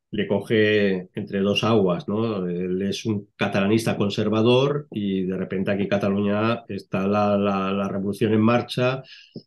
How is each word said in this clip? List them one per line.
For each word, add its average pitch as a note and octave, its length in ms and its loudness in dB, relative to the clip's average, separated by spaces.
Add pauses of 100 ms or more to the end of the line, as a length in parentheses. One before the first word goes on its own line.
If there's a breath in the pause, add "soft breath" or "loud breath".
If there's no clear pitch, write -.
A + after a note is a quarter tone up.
(100)
le G2+ 180 -4
coge G#2 880 2
entre G2+ 260 -4
dos G2+ 240 2
aguas, G2 420 2
¿no? G#2 400 -2
Él F2+ 360 -2
es G2 220 -4
un G#2 320 -2
catalanista G#2 600 0
conservador A2+ 920 2
y G2 340 -2
de F#2 120 -4
repente F#2+ 360 -4
aquí G2 100 -2
en F#2 60 -2
Cataluña G#2 800 0
está F#2+ 400 -4
la, G#2 280 2
la, G2 360 0
la G2 160 -2
revolución G2+ 440 -2
en A2 80 4
marcha. B2 640 2 (440 loud breath)